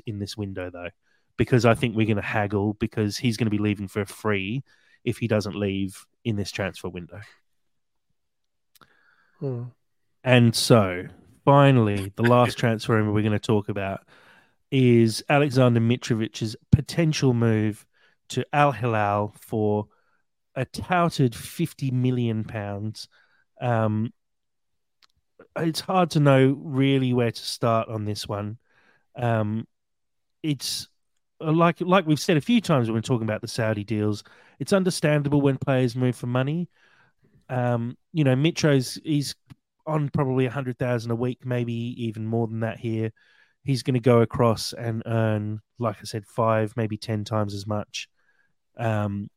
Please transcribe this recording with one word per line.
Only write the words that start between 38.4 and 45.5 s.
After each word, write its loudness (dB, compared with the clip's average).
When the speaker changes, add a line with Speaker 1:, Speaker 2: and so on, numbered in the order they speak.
Speaker 1:
he's -2
on -2
probably 0
a -6
hundred -6
thousand -2
a -2
week, -4
maybe -2
even -6
more 0
than -6
that -4
here. -4
He's -2
gonna 0
go 6
across 0
and -6
earn, -2